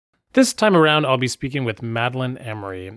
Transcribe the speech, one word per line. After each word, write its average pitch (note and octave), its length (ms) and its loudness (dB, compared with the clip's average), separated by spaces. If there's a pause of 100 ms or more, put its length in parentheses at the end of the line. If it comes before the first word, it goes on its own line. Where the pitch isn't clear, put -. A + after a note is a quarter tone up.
(320)
This C4 220 4
time G3+ 240 4
around, D3+ 280 4
I'll C3 120 2
be B2+ 100 -2
speaking C3+ 380 -6
with A2 180 -6
Madeline B2 540 -4
Emery, G2 600 -12